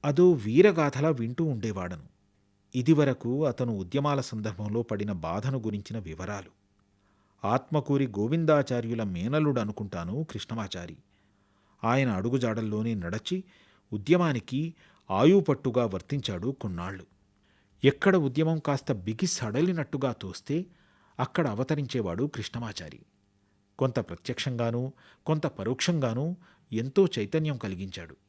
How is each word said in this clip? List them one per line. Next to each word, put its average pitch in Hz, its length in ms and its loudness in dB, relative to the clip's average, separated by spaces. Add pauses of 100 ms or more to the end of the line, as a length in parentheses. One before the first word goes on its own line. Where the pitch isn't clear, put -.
అదో 170 280 6
వీరగాథలా 147 760 4
వింటూ 123 360 0
ఉండేవాడను. 95 580 -4 (720)
ఇదివరకు 135 720 4
అతను 120 300 -2
ఉద్యమాల 139 440 0
సందర్భంలో 107 640 -4
పడిన 104 300 -4
బాధను 98 460 -2
గురించిన 107 400 -6
వివరాలు. 92 520 -10 (920)
ఆత్మకూరి 139 640 0
గోవిందాచార్యుల 120 960 0
మేనల్లుడు 123 580 0
అనుకుంటాను 104 680 -6
కృష్ణమాచారి. 101 680 -8 (880)
ఆయన 127 240 2
అడుగుజాడల్లోనే 110 880 0
నడచి 104 500 -4 (480)
ఉద్యమానికి 147 840 0 (360)
ఆయుపట్టుగా 131 760 4
వర్తించాడు 107 720 -4
కొన్నాళ్ళు. 92 460 -6 (800)
ఎక్కడ 185 320 6
ఉద్యమం 156 420 2
కాస్త 143 340 -2
బిగి 110 340 -2
సడలినట్టుగా 139 840 0
తోస్తే 139 540 -6 (540)
అక్కడ - 280 0
అవతరించేవాడు 117 760 -2
కృష్ణమాచారి. 107 760 -8 (760)
కొంత 131 200 2
ప్రత్యక్షంగానూ, 120 920 -4 (340)
కొంత 156 200 0
పరోక్షంగానూ 135 920 -2 (360)
ఎంతో 135 360 4 (100)
చైతన్యం 147 380 0
కలిగించాడు. 92 600 -8 (120)